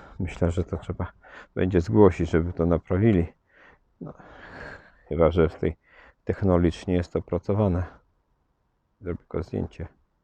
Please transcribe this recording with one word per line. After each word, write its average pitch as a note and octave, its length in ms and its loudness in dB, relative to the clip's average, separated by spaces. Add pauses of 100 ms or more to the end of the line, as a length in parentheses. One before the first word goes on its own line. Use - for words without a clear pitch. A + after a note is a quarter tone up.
(200)
myślę, F2 300 -2
że F2 140 -2
to - 120 -8
trzeba - 300 -10 (480)
będzie F#2 260 2
zgłosić, F#2 500 4
żeby F2 220 0
to E2 140 -2
naprawili. F2+ 600 2 (760)
No, - 120 -14 (960)
chyba D#2+ 220 2
że E2 180 4
w - 100 -14
tej - 180 -4 (480)
technologicznie F2+ 680 0
jest F2 180 -2
to E2+ 60 -2
opracowane. F2+ 680 -2 (1160)
Zrobię F2 180 -8
tylko - 240 -8
zdjęcie. F2 460 -8 (360)